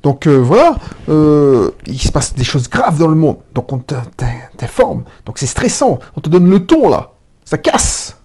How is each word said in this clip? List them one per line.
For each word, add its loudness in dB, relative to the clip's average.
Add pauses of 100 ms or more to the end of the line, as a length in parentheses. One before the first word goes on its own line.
Donc, -2
euh, 6
voilà, 4 (320)
euh, 4 (160)
il -10
se -2
passe -4
des -4
choses -4
graves -2
dans 2
le 2
monde. 0 (160)
Donc -6
on -6
t'in-, -8 (120)
t'in-, -4 (300)
t'informe. -4 (200)
Donc -14
c'est -6
stressant, -2 (180)
on -10
te -8
donne 4
le 2
ton 4
là. -2 (320)
Ça -4
casse. -4